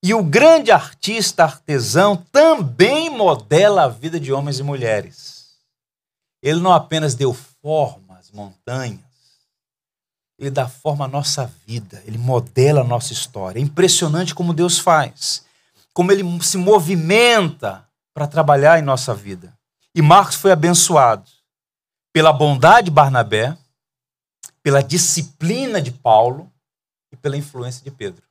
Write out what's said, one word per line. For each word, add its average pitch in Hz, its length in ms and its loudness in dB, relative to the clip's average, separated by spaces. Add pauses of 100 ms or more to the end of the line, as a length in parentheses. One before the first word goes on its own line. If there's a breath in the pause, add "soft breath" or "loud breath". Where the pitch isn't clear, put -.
E 190 100 0
o 226 100 0
grande 254 460 4
artista 196 760 0
artesão 147 720 -2 (140)
também 277 760 2
modela 190 760 2
a 135 40 0
vida 139 320 -10
de 135 140 -6
homens 139 260 -6
e 139 40 -10
mulheres. 120 920 -8 (840)
Ele 151 180 -2
não 180 140 2
apenas 156 420 -2
deu 127 180 -2
forma 127 840 -8
às - 120 -20
montanhas, 101 720 -12 (1400)
ele 139 140 -10
dá 131 160 -4
forma 143 380 -6
à - 20 -10
nossa 139 380 -6
vida, 110 600 -16
ele 110 120 -12
modela 127 640 0
a - 20 -2
nossa 120 300 -6
história. 98 460 -10
É 135 40 -4
impressionante 170 720 -2
como 170 180 -4
Deus 170 240 -2
faz, - 680 -2 (480)
como 180 180 0
ele 175 320 -2
se - 140 -4
movimenta 180 1300 0 (260)
pra 147 140 -8
trabalhar 147 500 4
em 156 60 -2
nossa 127 320 -4
vida. 95 420 -18 (380)
E 165 60 0
Marcos 175 340 4
foi 196 160 2
abençoado 156 800 2 (800)
pela 156 220 4
bondade 151 520 4
de 170 60 -4
Barnabé, 131 680 0 (1040)
pela 139 220 0
disciplina 196 1000 -4
de 123 100 -8
Paulo 123 600 0 (600)
e 123 40 -20
pela 143 220 -8
influência 127 460 -12
de 139 80 -18
Pedro. 95 400 -14